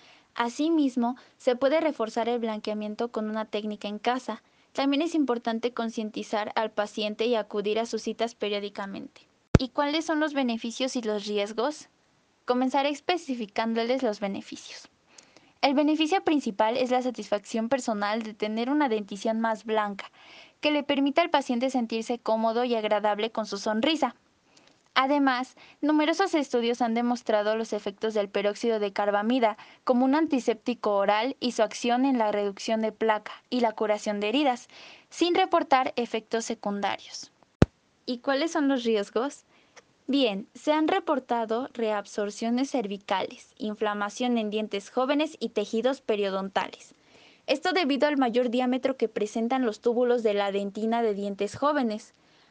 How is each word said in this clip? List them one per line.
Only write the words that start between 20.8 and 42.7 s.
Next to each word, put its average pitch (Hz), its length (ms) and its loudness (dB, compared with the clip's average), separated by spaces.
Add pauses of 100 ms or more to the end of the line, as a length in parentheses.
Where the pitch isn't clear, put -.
permita 285 400 2
al 339 80 -2
paciente 262 400 0
sentirse 233 480 -2
cómodo 226 440 0
y 240 120 0
agradable 214 560 0
con 214 160 -4
su 196 100 -8
sonrisa. 240 580 0 (800)
Además, 269 640 4 (260)
numerosos 302 520 4
estudios 247 480 2
han 226 140 0
demostrado 226 600 2
los 226 180 -4
efectos 208 420 -4
del 202 140 0
peróxido 208 500 0
de 202 140 -2
carbamida 208 640 2 (260)
como 254 220 4
un 269 100 4
antiséptico 240 800 0
oral 208 440 2
y 262 120 0
su 233 100 0
acción 240 440 2
en 269 120 4
la 214 140 2
reducción 208 500 -2
de 220 100 0
placa 214 400 0 (200)
y 247 80 0
la 226 140 2
curación 208 460 0
de 208 100 0
heridas, 254 380 2 (420)
sin 349 260 2
reportar 320 600 4
efectos 226 500 -4
secundarios. - 840 -6 (760)
¿Y 240 120 -4
cuáles 277 320 0
son 311 160 2
los 269 160 2
riesgos? 226 600 0 (640)
Bien, 233 480 0
se - 160 -2
han 311 160 4
reportado 254 840 0
reabsorciones 226 1000 -2